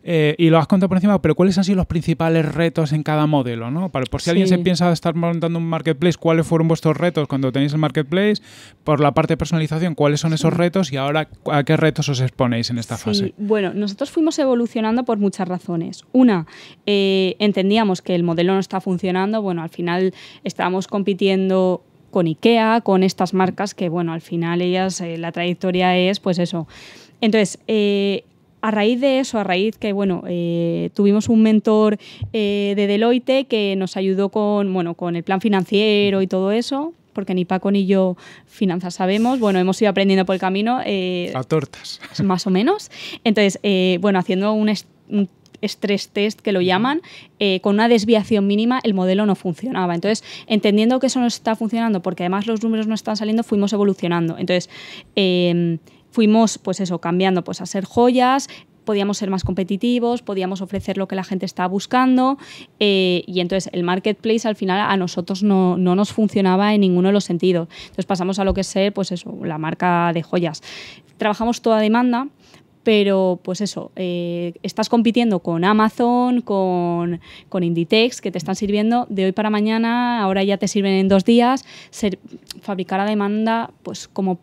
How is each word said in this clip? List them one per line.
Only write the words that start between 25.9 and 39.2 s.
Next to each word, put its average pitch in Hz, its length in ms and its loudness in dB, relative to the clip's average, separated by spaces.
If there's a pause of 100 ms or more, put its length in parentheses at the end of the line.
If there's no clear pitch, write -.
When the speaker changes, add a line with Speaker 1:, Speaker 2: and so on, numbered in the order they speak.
Speaker 2:
es, 185 220 2
pues 180 180 -2
eso. 170 280 -2 (540)
Entonces, 214 460 2
eh, 202 580 0 (360)
a 220 120 -2
raíz 214 280 2
de 269 200 2
eso, 247 180 -4
a 202 60 -2
raíz 185 340 0
que, 208 140 -4
bueno, 196 340 -2
eh, 170 680 -2
tuvimos 202 340 2
un 220 140 6
mentor, 214 540 4 (360)
eh, 202 420 -2
de 202 140 0
Deloitte 247 580 2
que 202 300 0
nos 190 200 -4
ayudó 190 340 0
con, 208 420 0
bueno, 170 220 -2
con 170 200 -4
el 170 80 -4
plan 190 180 0
financiero 202 840 2
y 185 40 0
todo 190 240 -2
eso, 277 420 -4 (200)
porque 196 220 -6
ni 180 100 0
Paco 190 260 -2
ni 196 160 2
yo 190 300 2 (300)
finanzas 180 480 -4
sabemos, 220 440 0